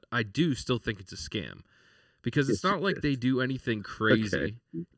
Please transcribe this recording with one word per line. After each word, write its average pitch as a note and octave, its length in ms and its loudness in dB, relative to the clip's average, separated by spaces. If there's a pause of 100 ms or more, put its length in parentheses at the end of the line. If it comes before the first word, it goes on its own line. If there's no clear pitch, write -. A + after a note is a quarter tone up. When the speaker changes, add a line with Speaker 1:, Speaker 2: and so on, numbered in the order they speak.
(100)
Speaker 1:
I A#2+ 120 0
do C3+ 320 2
still A#2+ 240 -2
think G#2+ 220 -4
it's - 120 -16
a - 40 -14
scam. B1+ 440 -8 (600)
Because C3+ 260 2
it's G#2+ 160 0
Speaker 2:
Yes, F#3+ 60 4
Speaker 1:
not G3+ 80 2
Speaker 2:
you D3+ 60 -2
Speaker 1:
like G3 100 2
Speaker 2:
did. - 80 -10
Speaker 1:
they D3 140 2
do B2+ 260 2
anything B2+ 380 -2
Speaker 2:
Okay. - 80 -12
Speaker 1:
crazy. A2 680 2 (420)